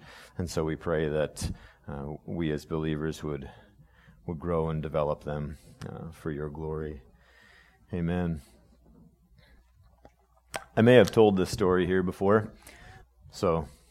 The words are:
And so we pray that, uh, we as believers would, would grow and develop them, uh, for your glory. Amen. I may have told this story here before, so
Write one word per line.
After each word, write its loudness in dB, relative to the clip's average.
And -6
so -4
we -4
pray -2
that, -4
uh, -10
we -4
as -6
believers -4
would, -8
would -8
grow -2
and -4
develop -2
them, -8
uh, -12
for -10
your -8
glory. -8
Amen. -2
I 4
may 10
have 8
told 8
this 0
story 2
here 2
before, 2
so 0